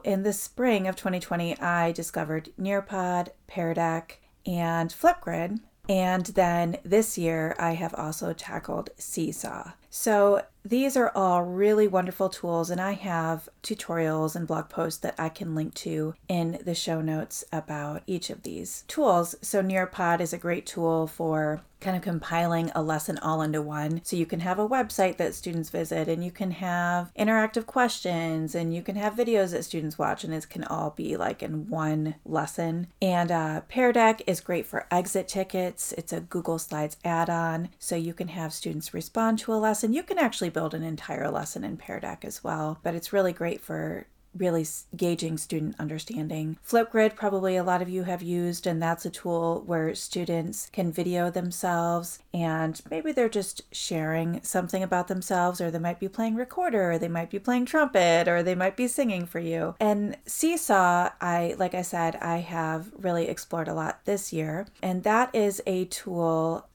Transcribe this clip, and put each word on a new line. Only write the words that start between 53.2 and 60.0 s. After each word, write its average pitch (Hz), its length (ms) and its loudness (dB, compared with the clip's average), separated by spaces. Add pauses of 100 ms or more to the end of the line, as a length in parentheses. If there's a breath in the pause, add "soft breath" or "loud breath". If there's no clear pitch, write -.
just 202 320 -4 (100)
sharing 165 720 -2
something 185 400 -2
about 180 240 0
themselves, 180 540 0
or 170 100 0
they 165 80 -4
might 175 200 -2
be 190 100 -4
playing 226 260 -2
recorder, 269 560 2
or 170 60 2
they 170 100 0
might 170 220 -2
be 196 100 -4
playing 247 260 2
trumpet, 180 640 6
or 175 160 4
they 180 120 2
might 185 200 2
be 247 120 2
singing 214 380 0
for 170 140 -6
you. 165 400 -2
And 208 460 2